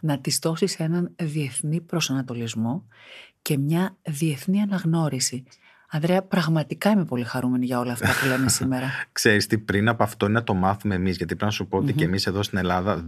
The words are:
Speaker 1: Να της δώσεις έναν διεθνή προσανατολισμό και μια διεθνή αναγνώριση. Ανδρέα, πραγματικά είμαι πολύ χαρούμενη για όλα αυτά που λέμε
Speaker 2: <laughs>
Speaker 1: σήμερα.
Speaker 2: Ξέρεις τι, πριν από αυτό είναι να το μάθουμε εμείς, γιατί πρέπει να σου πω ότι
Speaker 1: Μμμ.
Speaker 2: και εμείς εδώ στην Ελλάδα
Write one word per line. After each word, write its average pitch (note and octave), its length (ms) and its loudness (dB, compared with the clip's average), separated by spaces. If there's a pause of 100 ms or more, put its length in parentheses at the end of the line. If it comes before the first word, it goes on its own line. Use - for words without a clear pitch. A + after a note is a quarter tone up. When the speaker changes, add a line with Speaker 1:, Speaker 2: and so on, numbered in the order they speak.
Speaker 1:
Να C#3+ 180 0
της C#3 200 -2
δώσεις E3 400 0
έναν F3 420 -2
διεθνή D3+ 600 -2
προσανατολισμό B2+ 1040 -2 (540)
και D3+ 160 0
μια E3 460 0
διεθνή D#3+ 580 -2
αναγνώριση. D#3+ 840 0 (460)
Ανδρέα, E3+ 320 2
πραγματικά E3 680 0
είμαι G3 160 4
πολύ B2 180 -2
χαρούμενη B2+ 420 0
για B2 140 0
όλα B2 120 -2
αυτά A#2+ 160 -2 (140)
που C3+ 60 0
λέμε C3 260 2
Speaker 2:
<laughs> - 60 0
Speaker 1:
σήμερα. C3 280 -2 (240)
Speaker 2:
Ξέρεις G#2 360 4
τι, A2 100 2
πριν G#2 300 0
από A#2 160 2
αυτό - 220 0
είναι G#2 80 4
να A#2 100 2
το A2+ 100 0
μάθουμε F#2+ 420 2
εμείς, F2+ 220 0
γιατί E2+ 180 -4
πρέπει G#2 160 0
να - 60 -4
σου F#2 100 -6
πω F#2+ 100 0
ότι C3 140 0
Speaker 1:
Μμμ. - 60 -2
Speaker 2:
και F2 60 2
εμείς F#2 240 0
εδώ G2+ 160 0
στην G2+ 140 -4
Ελλάδα F2+ 500 0